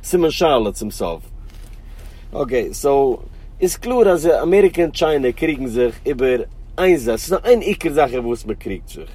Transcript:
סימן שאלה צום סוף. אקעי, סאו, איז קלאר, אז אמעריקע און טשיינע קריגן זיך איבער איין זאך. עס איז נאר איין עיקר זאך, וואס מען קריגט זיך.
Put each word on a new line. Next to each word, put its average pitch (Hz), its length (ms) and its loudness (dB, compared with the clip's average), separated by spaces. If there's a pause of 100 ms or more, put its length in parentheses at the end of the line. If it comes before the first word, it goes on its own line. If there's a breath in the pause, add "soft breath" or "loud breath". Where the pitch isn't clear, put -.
סימן 165 280 2
שאלה 127 400 2
צום 107 200 -8
סוף. 85 320 -6 (1080 soft breath)
אקעי, 120 400 -2
סאו, 139 440 2 (440 soft breath)
איז 180 140 0
קלאר, 240 340 2
אז 170 180 2
אמעריקע 170 540 4
און 160 100 2
טשיינע 147 400 2
קריגן 139 360 -2
זיך 117 380 0
איבער 127 360 0 (360)
איין 180 200 4
זאך. 117 160 -2
עס 110 100 -4
איז 180 100 -2
נאר 180 120 0
איין 233 160 6
עיקר 165 320 -2
זאך, 143 200 4
וואס 120 320 -4
מען 107 100 -4
קריגט 95 320 -10
זיך. - 280 -16